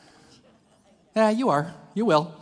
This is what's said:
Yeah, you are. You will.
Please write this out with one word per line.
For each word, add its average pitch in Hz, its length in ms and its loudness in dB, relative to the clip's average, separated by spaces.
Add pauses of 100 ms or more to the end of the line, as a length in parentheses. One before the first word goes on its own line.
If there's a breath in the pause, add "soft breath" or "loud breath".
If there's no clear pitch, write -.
(1160 loud breath)
Yeah, 220 140 2
you 226 200 -2
are. 147 220 0 (220)
You 220 120 -4
will. 160 360 2